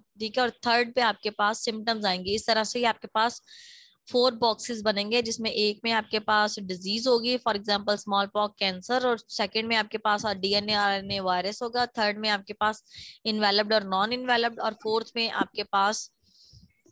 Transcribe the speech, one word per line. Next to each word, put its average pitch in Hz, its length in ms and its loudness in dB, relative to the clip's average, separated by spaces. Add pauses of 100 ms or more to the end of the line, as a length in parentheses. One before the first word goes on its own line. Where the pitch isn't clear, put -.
(200)
ठीक 220 180 -4
है, 254 60 4
और 240 60 2
थर्ड 240 440 2
पे 254 80 2
आपके 214 280 0
पास 208 300 0
सिम्टम्स 220 460 -2
आएंगे। 185 260 -2
इस 214 160 -2
तरह 220 160 2
से 214 160 -4
ही 240 60 2
आपके 220 220 -2
पास 226 340 0 (680)
फोर 247 220 4
बॉक्सेस 226 480 -2
बनेंगे, 208 400 0
जिसमें 226 300 -4
एक 208 320 0
में 233 80 0
आपके 220 280 -2
पास 208 400 0
डिजीज 196 480 -4
होगी, 240 300 2
for 226 180 0
example 208 420 0
स्मॉल 196 280 0
पॉक्स, 208 340 -2
कैंसर, 202 480 -2
और 240 100 2 (120)
सेकंड 220 360 -2
में 226 100 0
आपके 214 220 -2
पास 208 280 0
डीएनए 202 480 -2
आरएनए 196 460 0
वायरस 185 440 -2
होगा, 240 220 0
थर्ड 208 320 0
में 214 120 -2
आपके 202 240 -2
पास 214 300 -2 (440)
enveloped 214 460 2
और 214 100 4
नॉन 190 260 0
enveloped, 240 500 0
और 214 140 -2
फोर्थ 220 420 -2
में 226 140 0
आपके 202 340 -2
पास, 202 480 0 (800)